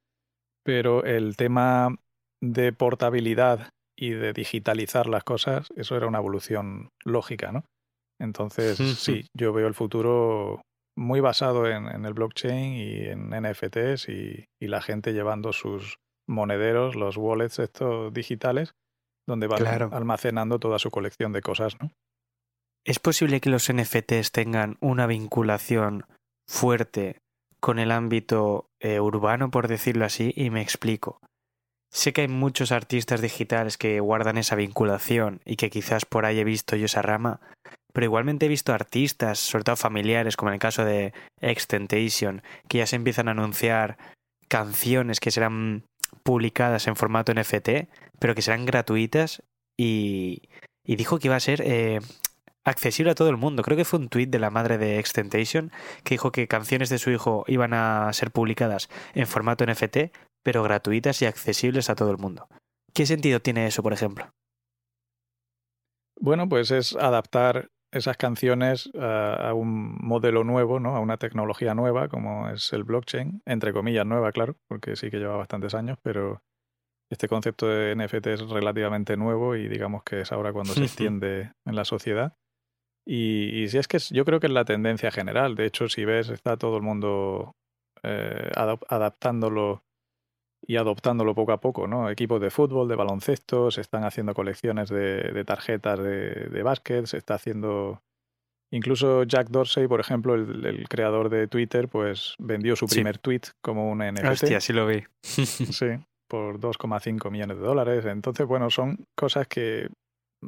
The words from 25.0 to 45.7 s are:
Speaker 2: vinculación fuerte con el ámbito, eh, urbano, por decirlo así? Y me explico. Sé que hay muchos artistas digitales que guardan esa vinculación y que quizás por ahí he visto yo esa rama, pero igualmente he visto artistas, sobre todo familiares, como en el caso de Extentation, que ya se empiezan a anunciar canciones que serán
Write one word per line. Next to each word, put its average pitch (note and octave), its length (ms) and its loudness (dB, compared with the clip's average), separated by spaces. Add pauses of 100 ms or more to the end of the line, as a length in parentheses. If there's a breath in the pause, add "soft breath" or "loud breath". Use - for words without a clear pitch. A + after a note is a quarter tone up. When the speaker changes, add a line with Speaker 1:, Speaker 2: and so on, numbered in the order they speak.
Speaker 2:
vinculación A2 960 0 (420 soft breath)
fuerte A2+ 720 0 (420)
con A#2 180 2
el A2+ 120 2
ámbito, A2+ 760 0 (140)
eh, G#2+ 200 0
urbano, G#2+ 500 2
por B2 160 2
decirlo A2+ 380 0
así? A#2 320 0
Y B2+ 140 0
me A2 120 0
explico. - 560 -4 (720)
Sé - 200 0
que - 80 2
hay C#3+ 80 2
muchos C3 420 0
artistas A#2+ 500 0
digitales A2+ 560 -2
que G#2+ 220 0
guardan A2 400 2
esa A2 160 0
vinculación G#2 920 2
y G#2+ 120 -4
que G#2+ 140 0
quizás G#2+ 340 0
por A2 200 0
ahí A2 140 2
he G#2+ 60 2
visto A2 320 0
yo G#2+ 80 0
esa G#2 180 0
rama, G#2+ 380 0 (520 loud breath)
pero A#2+ 120 2
igualmente C3+ 420 2
he - 20 2
visto C#3+ 240 2
artistas, A#2 680 0
sobre - 240 0
todo A#2+ 100 2
familiares, A2 600 0
como G#2 140 0
en G2+ 40 -2
el G2+ 60 -6
caso A2+ 240 2
de G2+ 280 2 (280 loud breath)
Extentation, G#2 1000 0 (260 loud breath)
que B2 100 0
ya A2+ 80 2
se - 80 0
empiezan A#2 320 0
a A2+ 60 2
anunciar A2 640 0 (500 loud breath)
canciones A#2 720 2
que - 140 0
serán A2 500 0 (400)